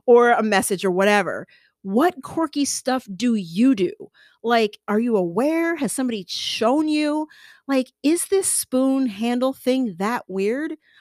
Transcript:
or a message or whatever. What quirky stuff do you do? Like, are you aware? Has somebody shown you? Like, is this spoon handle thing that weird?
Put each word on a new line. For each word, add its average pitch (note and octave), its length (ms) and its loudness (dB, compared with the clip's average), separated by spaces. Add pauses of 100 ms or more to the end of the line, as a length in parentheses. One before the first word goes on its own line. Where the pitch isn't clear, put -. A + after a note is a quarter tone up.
or A#3+ 260 8
a A3 120 2
message G3 420 0
or F#3+ 60 2
whatever. F#3 560 0 (360)
What B3+ 400 0
quirky D4 420 -4
stuff - 500 -4
do A#3 200 0
you G#3 380 2
do? F#3+ 180 0 (520)
Like, A3+ 340 0 (100)
are G#3+ 120 0
you A#3 180 0
aware? D4 600 0
Has C#4 140 -2
somebody A3+ 360 -4
shown C#4+ 600 -2
you? D4+ 400 -2 (400)
Like, C4 240 -2 (120)
is D#4+ 240 0
this F#4+ 240 0
spoon C4+ 560 0
handle A#3+ 460 -2
thing B3+ 440 -2
that G#3+ 300 -4
weird? A#3 480 -4 (260)